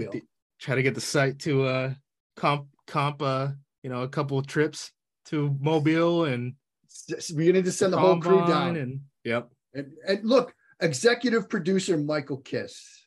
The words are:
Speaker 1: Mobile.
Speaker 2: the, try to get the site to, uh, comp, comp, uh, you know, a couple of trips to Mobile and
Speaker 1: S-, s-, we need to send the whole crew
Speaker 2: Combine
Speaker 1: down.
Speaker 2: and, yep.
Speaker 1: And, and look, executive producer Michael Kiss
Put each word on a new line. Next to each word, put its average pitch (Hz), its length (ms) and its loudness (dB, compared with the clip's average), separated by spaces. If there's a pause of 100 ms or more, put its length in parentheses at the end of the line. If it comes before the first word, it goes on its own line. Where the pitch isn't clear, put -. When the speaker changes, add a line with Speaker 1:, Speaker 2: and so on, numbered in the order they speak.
Speaker 1:
Mobile. 107 80 -10
Speaker 2:
the, 113 80 -8 (380)
try 135 160 -4
to 131 80 2
get 131 120 0
the 123 60 -6
site 139 380 0
to, 139 260 0
uh, 131 280 -2 (420)
comp, 143 320 0 (200)
comp, 143 340 -2
uh, 135 280 -2 (340)
you 135 80 -10
know, 123 100 -6
a 131 80 -6
couple 139 300 -2
of 135 80 -4
trips 151 440 -4 (340)
to 147 340 -2
Mobile 160 680 2
and 123 300 -4 (340)
Speaker 1:
S-, - 260 -18
s-, - 160 -10
we 165 200 4
need 185 140 2
to 185 60 0
send 185 220 0
the 165 60 2
whole 185 200 6
crew 175 200 6
Speaker 2:
Combine 175 100 2
Speaker 1:
down. 175 280 2
Speaker 2:
and, 131 240 -6 (220)
yep. 120 260 -2 (240)
Speaker 1:
And, 139 180 -10 (160)
and 214 200 0
look, 247 260 4 (260)
executive 226 680 0
producer 190 480 0
Michael 147 400 -4
Kiss - 680 -10